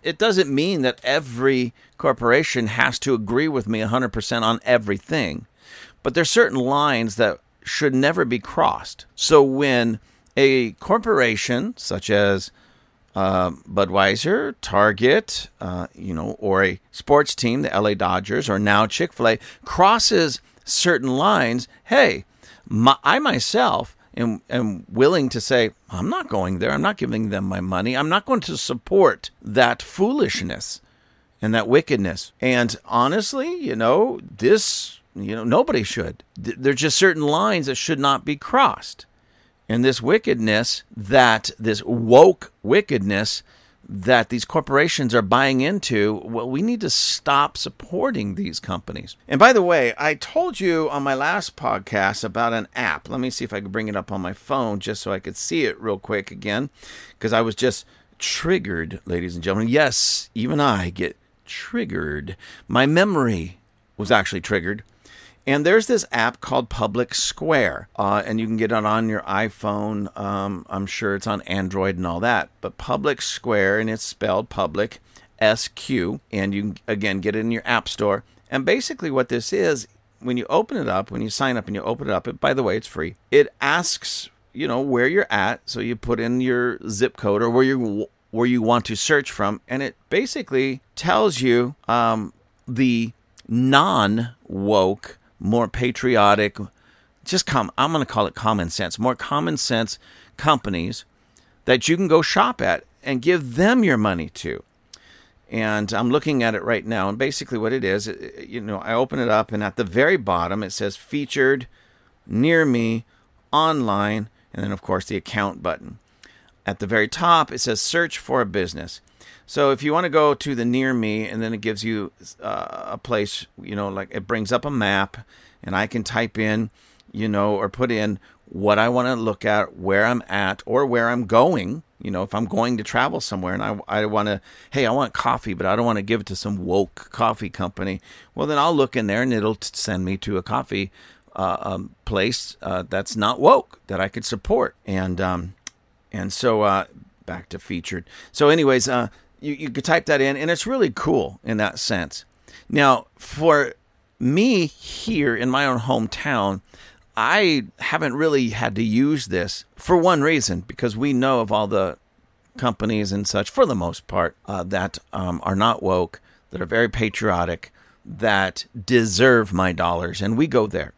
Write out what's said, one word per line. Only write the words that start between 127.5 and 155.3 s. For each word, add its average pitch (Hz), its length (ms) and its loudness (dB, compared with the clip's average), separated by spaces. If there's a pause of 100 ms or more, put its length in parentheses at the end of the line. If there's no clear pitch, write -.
or 98 140 -2
put 123 220 -2
in 107 280 -2 (280)
what 104 320 2
I 113 100 4
wanna 123 280 0
look 113 280 -4
at, 104 320 0
where 98 300 2
I'm 120 220 0
at, 98 360 -2
or 131 220 0
where 117 240 2
I'm 120 160 -2
going. 120 560 2 (180)
You - 100 -8
know, 92 120 -2
if 98 120 -8
I'm 110 120 -2
going 117 320 -2
to 107 60 -6
travel 131 360 -2
somewhere 92 320 -6
and 98 100 -4
I, 104 240 -4
I 107 200 -2
wanna, 104 340 -2 (300)
hey, 135 160 0
I 110 60 0
want 131 200 -2
coffee, 123 420 -4
but 92 120 -4
I 98 100 2
don't 120 100 0
wanna 107 160 0
give 104 200 -2
it - 60 -14
to 95 80 -8
some 101 280 -6
woke 92 460 -2
coffee 110 400 -2
company. 95 500 -6 (340)
Well, 143 120 -4
then 147 120 0
I'll 160 160 2
look 135 220 2
in 113 100 0
there 101 160 0
and 127 120 0
it'll 107 220 0
t-, - 180 -10
send 92 300 -4
me 95 140 -2
to 101 200 -4
a 90 40 -4
coffee, 101 480 -4 (460)
uh, 95 240 -2
um, 98 340 -8 (100)
place, 107 580 -2
uh, 92 260 -4
that's 98 280 -4
not 110 240 0
woke 160 480 4
that 95 120 -4
I 98 80 0
could 110 160 -10
support. - 520 -2 (100)
And, 92 340 -4
um, 90 340 -4 (560)
and 98 220 -8
so, 110 300 0
uh, 98 220 2 (420)
back 90 240 -12
to 82 80 -12
featured. 87 460 -10 (280)
So 147 160 4
anyways, 135 400 4
uh, 123 200 -2 (320)
you, 147 140 -6
you 139 160 -10
could 135 140 -8
type 165 220 2
that 147 140 2
in, 139 160 2
and 156 140 -4
it's 170 160 -2
really 226 280 0
cool - 480 -2
in 113 140 -4
that 104 220 -2
sense. 87 460 -6 (440)
Now, 139 380 4 (100)
for 147 580 2 (460)
me 175 460 2
here 147 680 -4